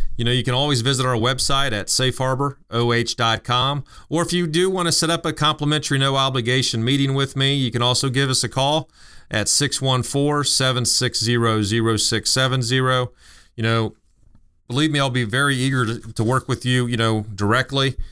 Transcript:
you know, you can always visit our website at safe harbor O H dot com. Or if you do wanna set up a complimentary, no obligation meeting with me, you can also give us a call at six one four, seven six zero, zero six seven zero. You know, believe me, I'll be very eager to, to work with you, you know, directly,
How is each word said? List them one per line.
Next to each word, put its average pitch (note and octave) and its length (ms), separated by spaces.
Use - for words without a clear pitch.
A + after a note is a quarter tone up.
you A#2+ 80
know, A#2+ 80
you B2 120
can B2 100
always C3+ 280
visit B2+ 260
our B2+ 80
website B2+ 560
at G2+ 180
safe B2+ 300
harbor C3 400
O A#2+ 240
H A#2+ 220
dot A2+ 280
com. C3 400
Or E3 120
if E3 100
you F3 140
do F3 240
wanna F3 220
set D#3+ 180
up E3 160
a D#3 80
complimentary, D3 640
no C3+ 180
obligation B2+ 680
meeting C3+ 320
with C#3 200
me, C#3 200
you B2+ 160
can A#2 100
also B2 280
give C3 200
us - 140
a A#2 60
call C#3+ 420
at G#2 200
six - 320
one B2+ 220
four, D3 400
seven B2+ 420
six - 340
zero, A2+ 420
zero A2 360
six G#2+ 340
seven C3 300
zero. B2+ 500
You A2+ 80
know, A2+ 320
believe D3 220
me, D3 80
I'll C3+ 100
be B2 160
very C3 320
eager C3 280
to, A#2 280
to A2+ 100
work B2 240
with B2 180
you, B2+ 220
you A#2+ 80
know, A2 300
directly, C3 600